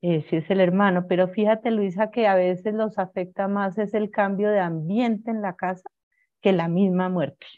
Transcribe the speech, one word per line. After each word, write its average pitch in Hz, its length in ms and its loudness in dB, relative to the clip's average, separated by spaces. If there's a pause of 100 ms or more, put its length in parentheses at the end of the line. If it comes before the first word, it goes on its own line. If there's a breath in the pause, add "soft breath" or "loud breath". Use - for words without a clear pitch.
eh, 165 280 0
si 165 80 0
es 160 120 -4
el 196 120 2
hermano, 180 460 2
pero 180 200 2
fíjate, 220 440 0
Luisa, 208 400 -2
que 226 160 0
a 196 80 4
veces 180 380 0
los 214 240 -4
afecta 185 500 -6
más 196 300 -2
es 208 160 -4
el 214 160 -2
cambio 202 400 0
de 208 100 2
ambiente 196 720 -2
en 220 100 -4
la 185 140 -6
casa 185 340 -8 (520)
que 196 120 4
la 170 140 0
misma 185 420 2
muerte. 180 360 -4 (120)